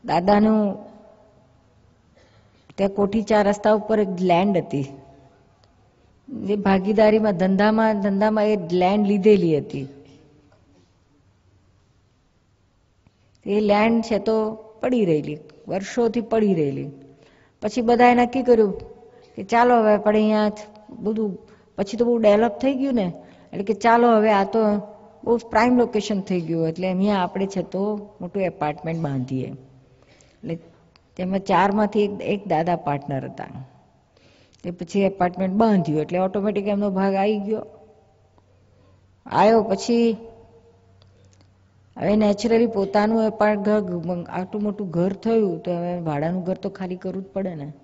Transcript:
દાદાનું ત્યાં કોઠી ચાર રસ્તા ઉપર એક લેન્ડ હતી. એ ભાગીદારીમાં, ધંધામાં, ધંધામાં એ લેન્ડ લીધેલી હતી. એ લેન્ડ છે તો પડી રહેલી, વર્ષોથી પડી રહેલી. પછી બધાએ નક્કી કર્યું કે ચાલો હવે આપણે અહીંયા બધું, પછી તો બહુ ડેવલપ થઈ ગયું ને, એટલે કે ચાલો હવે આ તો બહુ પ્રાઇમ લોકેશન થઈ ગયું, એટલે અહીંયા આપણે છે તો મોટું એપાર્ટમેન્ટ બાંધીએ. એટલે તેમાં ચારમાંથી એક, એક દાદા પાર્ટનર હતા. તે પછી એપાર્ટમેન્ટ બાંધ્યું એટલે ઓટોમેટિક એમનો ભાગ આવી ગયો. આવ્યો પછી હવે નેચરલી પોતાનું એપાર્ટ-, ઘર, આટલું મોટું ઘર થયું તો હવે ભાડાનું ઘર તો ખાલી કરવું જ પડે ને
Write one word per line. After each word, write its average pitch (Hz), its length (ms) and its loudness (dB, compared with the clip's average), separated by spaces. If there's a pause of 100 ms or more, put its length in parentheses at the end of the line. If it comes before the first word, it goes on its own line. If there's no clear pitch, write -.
દાદાનું 208 720 2 (2000)
ત્યાં 196 140 0
કોઠી 202 320 0
ચાર 208 260 2
રસ્તા 202 240 2
ઉપર 214 280 0
એક 202 80 0 (120)
લેન્ડ 185 360 2
હતી. 143 300 -4 (1600)
એ 208 80 0
ભાગીદારીમાં, 208 800 2
ધંધામાં, 208 640 2
ધંધામાં 208 460 0
એ 202 220 -2
લેન્ડ 185 380 2
લીધેલી 190 520 4
હતી. 135 300 -8 (3500)
એ 202 140 0
લેન્ડ 214 440 2
છે 214 140 -2
તો 220 360 -2
પડી 254 500 -2
રહેલી, 151 340 0 (300)
વર્ષોથી 226 520 -2
પડી 214 340 0
રહેલી. 139 360 -2 (720)
પછી 214 180 -4
બધાએ 240 340 6
નક્કી 247 280 0
કર્યું 220 360 4 (580)
કે - 60 -12
ચાલો 233 400 4
હવે 214 120 6
આપણે 214 240 2
અહીંયા 214 340 2 (380)
બધું, 214 480 -4 (380)
પછી 202 200 -6
તો 233 80 2
બહુ 240 120 2
ડેવલપ 220 420 4
થઈ 269 160 0
ગયું 262 200 -2
ને, 185 180 -2 (400)
એટલે 196 120 -6
કે 208 100 0
ચાલો 233 420 4
હવે 214 160 4
આ 196 120 4
તો 220 160 -2 (640)
બહુ 233 120 2
પ્રાઇમ 233 420 2
લોકેશન 208 420 0
થઈ 185 200 -2
ગયું, 165 280 -2
એટલે 180 200 -4
અહીંયા 196 280 0
આપણે 190 300 -2
છે 190 160 -6
તો 208 480 -6 (100)
મોટું 185 220 -6
એપાર્ટમેન્ટ 165 580 -4
બાંધીએ. 131 520 -6 (840)
એટલે 165 200 -10 (580)
તેમાં 185 240 -4
ચારમાંથી 202 640 2
એક, 202 160 -6
એક 202 280 -6
દાદા 170 280 0
પાર્ટનર 143 480 -6
હતા. - 240 -12 (1160)
તે 180 60 -8
પછી 180 300 -4
એપાર્ટમેન્ટ 190 540 0
બાંધ્યું 185 460 2
એટલે 160 180 -2
ઓટોમેટિક 196 480 -2
એમનો 208 240 -2
ભાગ 196 240 0
આવી 208 240 0
ગયો. 214 280 -6 (1600)
આવ્યો 208 360 4
પછી 226 540 0 (1800)
હવે 202 180 0
નેચરલી 220 500 2
પોતાનું 214 580 0
એપાર્ટ-, 214 380 0
ઘર, 208 200 2 (460)
આટલું 185 340 -8
મોટું 202 280 -6
ઘર 175 220 0
થયું 202 460 0
તો 175 180 -6
હવે 175 240 -6
ભાડાનું 160 440 -4
ઘર 185 100 -2
તો 190 140 -10
ખાલી 185 280 -10
કરવું 185 260 -10
જ 190 40 -14
પડે 190 280 -8
ને 147 180 -12 (120)